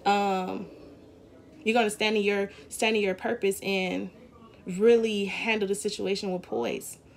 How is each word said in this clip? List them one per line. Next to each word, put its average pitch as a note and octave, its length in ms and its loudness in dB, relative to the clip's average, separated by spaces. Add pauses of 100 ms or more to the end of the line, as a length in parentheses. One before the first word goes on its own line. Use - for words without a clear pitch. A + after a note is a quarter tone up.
Um, F#3+ 600 0 (1000)
you're A3 100 2
gonna A3+ 160 4
stand G#3+ 260 0
in G#3 60 4
your, G3+ 280 0 (180)
stand A3 280 0
in G#3 60 2
your F#3+ 120 2
purpose G3+ 460 -2
and F#3 500 -2 (560)
really G#3+ 600 4
handle G#3+ 420 -2
the G3+ 60 0
situation G3 580 -4
with F3+ 80 -4
poise. - 560 -6 (200)